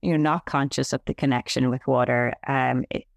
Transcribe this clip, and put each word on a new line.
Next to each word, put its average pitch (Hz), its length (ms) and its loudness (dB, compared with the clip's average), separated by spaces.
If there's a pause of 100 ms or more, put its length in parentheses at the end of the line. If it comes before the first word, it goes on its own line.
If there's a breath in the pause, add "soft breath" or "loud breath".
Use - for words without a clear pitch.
you're 165 160 2
not 151 260 2
conscious 139 480 -2
of 135 140 -2
the 143 80 -4
connection 127 560 0
with 127 160 -4
water, 123 480 2 (120)
um, 127 440 0
it - 140 -6 (120)